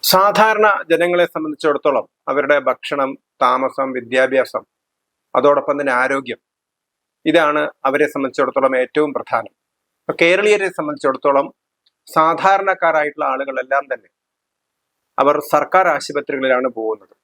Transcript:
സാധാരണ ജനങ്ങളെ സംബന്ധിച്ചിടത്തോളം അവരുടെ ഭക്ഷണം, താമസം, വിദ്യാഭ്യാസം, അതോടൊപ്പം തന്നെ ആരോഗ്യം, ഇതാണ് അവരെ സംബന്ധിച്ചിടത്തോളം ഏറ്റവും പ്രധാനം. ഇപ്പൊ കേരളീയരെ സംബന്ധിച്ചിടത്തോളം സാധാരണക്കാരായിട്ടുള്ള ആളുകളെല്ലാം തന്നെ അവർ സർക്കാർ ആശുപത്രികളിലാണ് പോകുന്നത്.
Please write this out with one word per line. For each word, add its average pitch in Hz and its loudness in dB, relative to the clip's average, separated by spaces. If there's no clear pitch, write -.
സാധാരണ 208 2
ജനങ്ങളെ 175 2
സംബന്ധിച്ചിടത്തോളം 147 -2
അവരുടെ 143 0
ഭക്ഷണം, 135 -4
താമസം, 131 -2
വിദ്യാഭ്യാസം, 127 -2
അതോടൊപ്പം 143 2
തന്നെ 139 -2
ആരോഗ്യം, 127 -2
ഇതാണ് 151 2
അവരെ 139 0
സംബന്ധിച്ചിടത്തോളം 135 -2
ഏറ്റവും 139 -2
പ്രധാനം. 117 -6
ഇപ്പൊ - -8
കേരളീയരെ 196 2
സംബന്ധിച്ചിടത്തോളം 143 -2
സാധാരണക്കാരായിട്ടുള്ള 160 0
ആളുകളെല്ലാം 135 -4
തന്നെ 113 -16
അവർ 147 2
സർക്കാർ 175 2
ആശുപത്രികളിലാണ് 135 -2
പോകുന്നത്. 110 -8